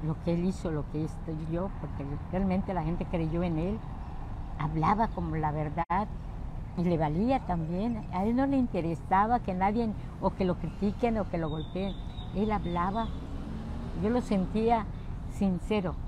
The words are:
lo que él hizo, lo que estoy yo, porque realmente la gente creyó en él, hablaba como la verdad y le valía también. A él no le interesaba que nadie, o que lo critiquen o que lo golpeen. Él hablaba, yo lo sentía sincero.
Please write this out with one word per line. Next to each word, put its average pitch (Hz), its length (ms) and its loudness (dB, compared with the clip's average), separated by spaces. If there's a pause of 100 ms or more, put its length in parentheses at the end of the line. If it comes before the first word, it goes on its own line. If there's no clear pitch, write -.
lo 160 200 -2
que 170 80 4
él 170 100 2
hizo, 185 260 0
lo 151 220 0
que 156 140 0
estoy 156 320 -4 (120)
yo, 170 200 0 (100)
porque - 240 -6 (260)
realmente 190 440 2
la 175 100 0
gente 160 220 0
creyó 165 360 0
en 170 160 2
él, 190 220 0 (800)
hablaba 160 480 2
como 160 300 -2
la 156 160 2
verdad 165 560 0 (640)
y 180 80 0
le 175 140 4
valía 175 500 2
también. 185 640 -2
A 185 140 0
él 233 100 2
no 269 100 4
le 277 120 4
interesaba 202 840 4
que 202 140 -2
nadie, 208 360 2 (300)
o 185 120 2
que 196 120 0
lo 175 120 4
critiquen 208 640 0
o 185 100 -2
que 180 80 -2
lo 160 120 0
golpeen. 180 440 -2 (420)
Él 214 160 2
hablaba, 190 560 0 (960)
yo 208 60 4
lo 247 100 4
sentía 220 640 4 (480)
sincero. 185 640 0 (120)